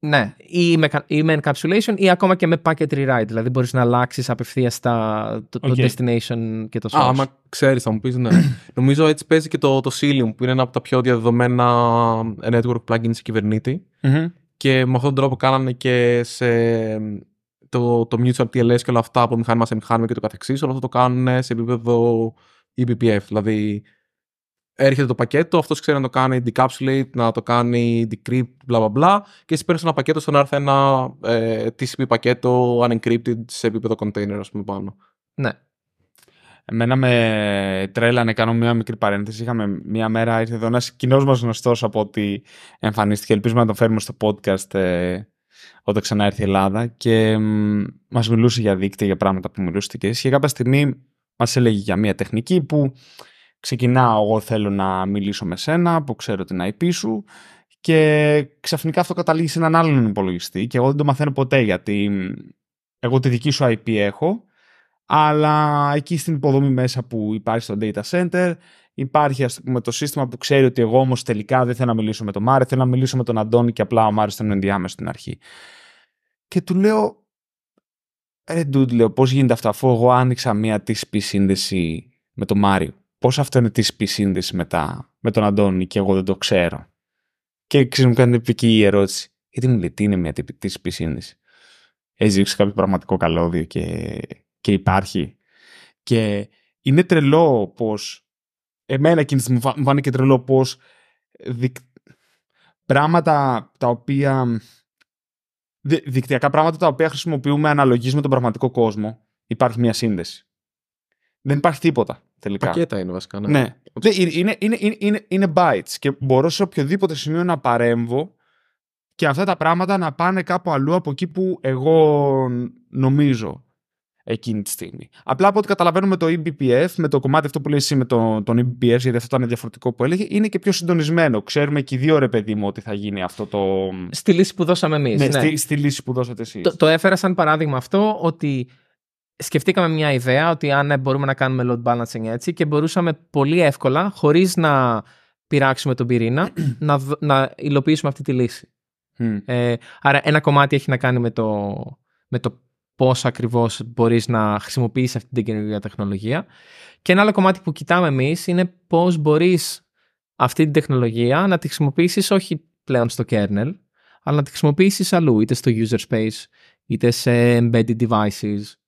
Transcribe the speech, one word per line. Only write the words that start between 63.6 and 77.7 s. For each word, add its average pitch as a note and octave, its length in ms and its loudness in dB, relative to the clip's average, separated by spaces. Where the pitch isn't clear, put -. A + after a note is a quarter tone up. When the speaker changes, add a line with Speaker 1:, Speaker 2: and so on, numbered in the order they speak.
Speaker 2:
I A#2 120 4
P A2+ 80 0
έχω, A2 500 -2
αλλά D3+ 880 2
εκεί D3+ 220 -2
στην D#3+ 180 -4
υποδομή C#3 360 2
μέσα B2+ 320 -2
που G#2+ 320 -4
υπάρχει A2+ 300 -4
στο G#2 160 -6
data G#2 220 -4
center, F3+ 520 -2
υπάρχει, C3+ 500 0
ας B2 200 -4
πούμε, B2+ 160 -2
το A#2 100 -6
σύστημα C#3 380 -4
που A#2+ 80 -14
ξέρει C#3 280 4
ότι A#2+ 180 0
εγώ A2+ 180 4
όμως B2+ 220 0
τελικά B2 420 0
δεν A#2+ 100 -2
θέλω B2 140 -2
να A2 140 0
μιλήσω G#2+ 220 -4
με G2+ 80 -6
τον G2+ 100 -4
Μάρε, C3 220 4
θέλω C3 160 -2
να C3 60 2
μιλήσω B2+ 300 0
με B2+ 80 -2
τον A2 140 -2
Αντώνη A#2 340 2
και A2 100 -4
απλά A2 240 2
ο G#2+ 60 2
Μάρης G#2 220 0
ήταν G#2+ 160 -4
ενδιάμεσο G2 440 -2
στην - 140 -10
αρχή. - 300 -12
Και F#3 120 -2
του F3+ 140 -6
λέω, G#3+ 500 0